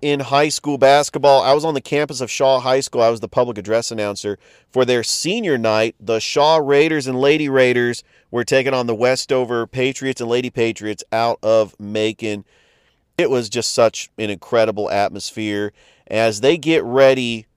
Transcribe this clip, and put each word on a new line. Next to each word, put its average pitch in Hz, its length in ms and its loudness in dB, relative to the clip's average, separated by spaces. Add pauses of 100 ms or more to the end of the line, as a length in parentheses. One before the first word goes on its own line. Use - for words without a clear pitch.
in 143 200 -2
high 139 280 0
school 147 300 -6
basketball. 139 640 4
I 127 100 2
was 147 120 2
on 160 100 -2
the 139 60 -2
campus 147 400 -4
of 120 100 -6
Shaw 135 300 2
High 131 200 0
School. 123 220 -2
I 117 80 4
was 117 100 -4
the 110 80 -10
public 123 300 -2
address 110 320 -2
announcer 104 480 -6 (300)
for 131 160 2
their 123 180 2
senior 175 560 -2
night. 113 420 0
The 110 200 -2
Shaw 151 360 2
Raiders 147 500 2
and 127 140 -4
Lady 147 280 2
Raiders 123 540 2 (280)
were 120 140 -2
taking 135 300 0
on 123 120 -2
the 117 80 0
Westover 123 720 0
Patriots 131 540 -6
and 117 100 -6
Lady 123 200 -2
Patriots 107 600 -4
out 113 300 0
of 110 360 2
Macon. 107 680 -6 (760)
It 170 100 0
was 123 200 -2
just 113 240 -6
such - 460 0
an 107 120 -4
incredible 104 600 -2
atmosphere 101 800 -4 (340)
as 110 340 -2
they 139 160 2
get 156 280 0
ready 123 640 2 (100)